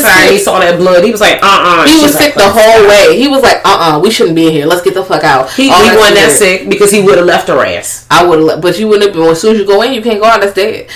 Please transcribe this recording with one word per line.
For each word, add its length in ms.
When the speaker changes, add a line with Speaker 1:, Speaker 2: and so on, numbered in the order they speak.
Speaker 1:
inside, 220
Speaker 2:
sick. 40
Speaker 1:
he 80
saw 200
that 180
blood. 260
He 80
was 100
like, 220
"Uh-uh." 420
Speaker 2:
He 140
Speaker 1:
She 40
Speaker 2:
was 120
Speaker 1:
like, 80
Speaker 2:
sick 120
the 140
Speaker 1:
"Fuck." 80
Speaker 2:
whole 300
way. 300
He 100
was 160
like, 220
"Uh-uh, 340
we 120
shouldn't 240
be 120
in 60
here. 120
Let's 160
get 120
the 100
fuck 200
out." 280
Speaker 1:
He, 180
Speaker 2:
All 140
Speaker 1:
he 60
Speaker 2:
that 80
Speaker 1:
wasn't 200
that 160
Speaker 2:
shit. 280
Speaker 1:
sick 80
because 220
he 100
would 160
have 100
left 220
her 140
ass. 460
Speaker 2:
I 160
would 140
have 80
le-, 140
but 180
you 80
wouldn't 220
have 40
been. 160
As 120
soon 140
as 60
you 60
go 140
in, 120
you 80
can't 180
go 60
out. 160
That's 120
dead. 420